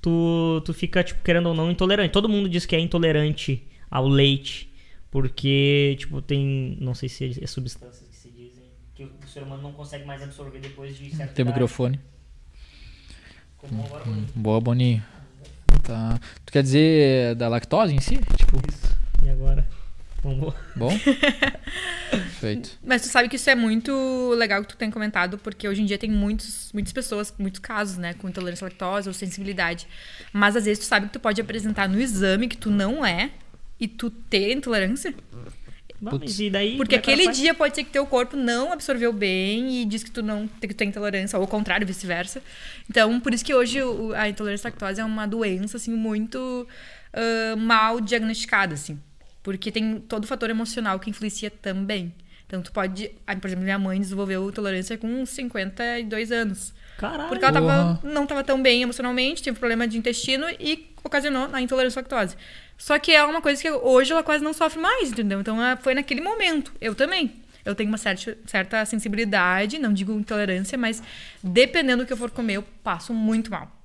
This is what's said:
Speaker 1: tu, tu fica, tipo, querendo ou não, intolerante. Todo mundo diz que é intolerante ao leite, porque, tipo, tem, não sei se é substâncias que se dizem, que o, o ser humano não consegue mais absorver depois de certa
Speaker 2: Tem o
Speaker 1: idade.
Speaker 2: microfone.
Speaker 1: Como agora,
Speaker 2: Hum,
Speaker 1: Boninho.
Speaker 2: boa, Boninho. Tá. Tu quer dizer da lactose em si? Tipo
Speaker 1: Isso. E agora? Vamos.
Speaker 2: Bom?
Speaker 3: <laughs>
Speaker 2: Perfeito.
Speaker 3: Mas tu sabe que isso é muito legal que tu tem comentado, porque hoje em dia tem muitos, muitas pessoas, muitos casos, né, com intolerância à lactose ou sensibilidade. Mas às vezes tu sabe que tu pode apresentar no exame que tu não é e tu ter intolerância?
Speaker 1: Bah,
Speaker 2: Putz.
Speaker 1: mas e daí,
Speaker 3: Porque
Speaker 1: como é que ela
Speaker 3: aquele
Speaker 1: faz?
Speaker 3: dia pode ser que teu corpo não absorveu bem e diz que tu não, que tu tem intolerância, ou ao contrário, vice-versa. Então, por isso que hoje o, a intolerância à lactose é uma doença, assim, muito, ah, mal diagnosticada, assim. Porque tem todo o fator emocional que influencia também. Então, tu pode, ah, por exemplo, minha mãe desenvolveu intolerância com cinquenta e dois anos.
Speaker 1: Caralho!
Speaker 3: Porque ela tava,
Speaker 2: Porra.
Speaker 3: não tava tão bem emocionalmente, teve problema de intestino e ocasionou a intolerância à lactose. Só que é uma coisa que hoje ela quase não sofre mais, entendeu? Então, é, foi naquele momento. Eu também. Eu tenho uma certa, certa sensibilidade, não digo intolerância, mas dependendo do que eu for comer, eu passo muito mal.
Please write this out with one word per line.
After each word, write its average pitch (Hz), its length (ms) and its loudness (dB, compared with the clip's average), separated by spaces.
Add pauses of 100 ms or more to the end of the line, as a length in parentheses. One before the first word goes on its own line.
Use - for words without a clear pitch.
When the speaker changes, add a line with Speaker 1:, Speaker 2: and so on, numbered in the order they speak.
Speaker 1:
tu, 165 640 2
tu 170 100 -6
fica, 180 280 0
tipo, - 220 0
querendo 170 240 4
ou 165 60 2
não, 160 180 0
intolerante. 185 400 2
Todo 208 160 4
mundo 202 200 2
diz 175 160 0
que - 120 0
é - 20 4
intolerante 156 880 2 (240)
ao 135 160 2
leite, 139 640 4 (400)
porque, 139 880 2
tipo, 139 240 -8
tem, 139 580 -2
não 127 140 -4
sei 131 140 -8
se 127 340 -8
é 143 40 -10
substâncias - 600 -12
que - 80 -20
se - 140 -20
dizem, 123 340 -20 (300)
que 143 80 -20
o, 135 40 -16 (180)
o - 40 -20
ser 143 140 -16
humano 139 200 -14
não 143 100 -14
consegue 143 320 -16
mais 139 180 -12
absorver 139 380 -16
depois 139 360 -14
de 143 200 -16
certa 151 160 -8
Speaker 2:
Tem 135 100 0
o 123 40 2
Speaker 1:
idade. 120 120 0
Speaker 2:
microfone. 127 400 0 (1600)
Speaker 1:
Como 117 260 -10
agora, - 200 -12
Speaker 2:
Hum, 117 100 -8
Speaker 1:
Boninho. 104 220 -6
Speaker 2:
boa, 110 260 2
Boninho. 120 420 2 (840)
Tá. 113 340 -2 (260)
Tu - 80 -20
quer 143 100 6
dizer 135 720 6
da 117 140 -2
lactose 151 460 2
em 135 60 4
si? - 180 6 (180)
Tipo - 320 12
Speaker 1:
Isso. - 260 4 (300)
E 139 60 6
agora? 135 360 6 (560)
Vamos. 139 300 -2 (240)
Speaker 2:
Bom? 120 160 0
Speaker 3:
<laughs> - 1160 0
Speaker 2:
Perfeito. 175 720 -4
Speaker 3:
Mas 247 180 2
tu 247 60 -6
sabe 240 200 2
que 277 80 -6
isso - 140 -2
é 269 40 8
muito 226 380 0 (440)
legal 214 260 0
que 208 60 -10
tu - 80 -20
tem 220 140 -4
comentado, 208 480 -2
porque 208 300 -8
hoje 196 140 -2
em 208 40 0
dia 202 120 -2
tem 220 120 -4
muitos, 208 640 -2
muitas 208 200 -6
pessoas, 214 460 -6
muitos 190 220 -6
casos, 208 380 -6
né, 175 160 -6
com 185 140 -10
intolerância 180 360 -8
à 185 40 -8
lactose 196 400 -4
ou 190 60 -8
sensibilidade. 185 720 -4 (460)
Mas 202 240 2
às 226 80 0
vezes 208 200 0
tu - 20 -6
sabe 208 200 2
que 208 60 -10
tu 226 80 -10
pode 214 200 0
apresentar 214 480 -2
no 196 120 2
exame 208 480 2
que - 80 -6
tu - 140 -4
não 208 340 2
é 196 260 0 (500)
e 226 80 -2
tu 233 220 -6
ter 214 440 0
intolerância? 247 600 -2 (840)
Speaker 1:
Bah, 208 100 -8
Speaker 2:
Putz. 139 140 -4
Speaker 1:
mas 196 160 -6
e 208 100 0
daí, 202 260 -2
Speaker 3:
Porque 262 220 2
Speaker 1:
como - 20 4
é - 20 -8
que - 80 0
ela 269 40 8
Speaker 3:
aquele 330 120 6
Speaker 1:
faz? 330 120 0
Speaker 3:
dia 320 160 4
pode 302 200 2
ser 302 100 -4
que - 60 -16
teu 277 160 0
corpo 247 300 0
não 254 360 0
absorveu 247 400 -2
bem 208 720 -2
e - 40 -2
diz 208 160 -4
que - 80 -14
tu 240 120 -6
não, 214 260 -4
que - 200 -4
tu 208 60 0
tem 240 140 0
intolerância, 202 500 -2
ou 180 40 4
ao 190 60 0
contrário, 208 380 0
vice-versa. 185 560 -6 (480)
Então, 226 300 4
por 240 120 0
isso 240 120 -2
que 294 100 0
hoje 247 280 4
o, 226 320 -4
a 214 140 0
intolerância 208 400 -6
à - 20 -8
lactose 202 300 -6
é 220 40 -4
uma 214 220 -4
doença, 202 500 -4
assim, 226 180 -6
muito, 226 720 -4 (460)
ah, 226 440 -2
mal 226 440 4
diagnosticada, 220 720 0
assim. 143 240 -10 (440)
Porque 196 280 -6
tem 220 280 -2
todo 214 260 -6
o - 20 -10
fator 226 240 -4
emocional 220 480 -2
que 190 120 -8
influencia 208 400 -8
também. 196 600 -6 (340)
Então, 185 140 -8
tu 175 120 -12
pode, 190 380 -4 (160)
ah, 202 100 -6
por 190 100 -8
exemplo, 185 180 -4
minha 196 140 0
mãe 190 200 -2
desenvolveu 190 500 -4
intolerância 196 500 -6
com 240 260 -4
cinquenta 240 760 -6
e 240 60 -6
dois 220 280 -4
anos. 214 420 -4 (240)
Speaker 1:
Caralho! 294 300 -6
Speaker 3:
Porque - 160 -2
ela 269 80 8
tava, 170 480 4
Speaker 2:
Porra. 285 120 -4
Speaker 3:
não 285 140 0
tava 277 180 -2
tão 269 180 2
bem 247 200 6
emocionalmente, 247 600 -2
teve 254 160 -4
problema 233 300 0
de 220 100 -4
intestino 240 480 -2 (140)
e 311 300 -4 (120)
ocasionou 269 500 -2
a 262 100 -2
intolerância 254 380 0
à - 20 -10
lactose. 220 340 -2 (420)
Só 294 200 0
que 311 140 2
é 302 120 8
uma 311 160 0
coisa 285 220 0
que 330 80 0
hoje 262 420 4
ela 330 100 2
quase 302 200 0
não 302 100 -2
sofre 320 280 0
mais, 381 320 0
entendeu? 202 280 -2
Então, 220 220 -2
é, 247 140 2
foi 254 180 0
naquele 277 260 -2
momento. 370 600 -2
Eu 226 140 -4
também. 311 400 0 (300)
Eu 202 100 -4
tenho 214 140 -2
uma 214 100 -2
certa, 208 380 -4 (100)
certa 208 380 -2
sensibilidade, 208 920 0
não 240 140 0
digo 196 200 0
intolerância, 208 640 -2
mas 226 240 -4 (420)
dependendo 247 600 4
do 240 40 -4
que 262 60 -6
eu 240 40 -4
for 233 140 -6
comer, 226 260 -2
eu 202 80 -6 (180)
passo 185 320 -6
muito 220 360 0
mal. 170 200 -8 (140)